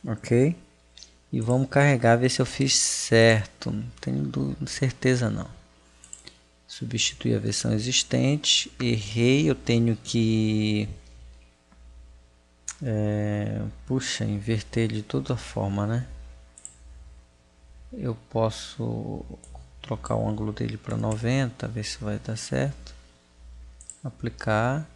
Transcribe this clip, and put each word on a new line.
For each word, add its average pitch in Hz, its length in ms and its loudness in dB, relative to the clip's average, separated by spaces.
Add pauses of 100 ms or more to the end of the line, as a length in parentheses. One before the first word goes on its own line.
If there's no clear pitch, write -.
Ok? 123 480 2 (760)
E 123 100 -2
vamos 127 260 2
carregar, 131 480 6
ver 123 140 4
se - 120 0
eu 127 40 4
fiz 135 280 0
certo. - 960 4
Não 107 140 -4 (160)
tenho - 240 -2
dú-, 127 320 -2 (100)
certeza 123 640 0
não. 107 180 -4 (1160)
Substituir 117 720 -2
a 104 40 0
versão 110 340 -2
existente. 127 1040 0
Errei, 120 720 4
eu 131 60 4
tenho 117 420 2
que, 107 880 2 (1900)
é, 104 800 -2 (240)
puxa, 131 380 -2
inverter 110 640 -2
de 107 160 -4
toda 135 320 -4
forma, 104 500 -2
né? 117 220 -2 (1800)
Eu 147 240 -6 (140)
posso 113 960 -4 (560)
trocar - 340 -4
o 110 140 0
ângulo 107 240 -4
dele 110 240 -6
pra 113 180 -6
noventa, 113 720 -2
ver 113 160 -6
se - 180 -8
vai 104 180 -4
dar 113 180 -8
certo. - 580 -4 (1040)
Aplicar. 120 960 -2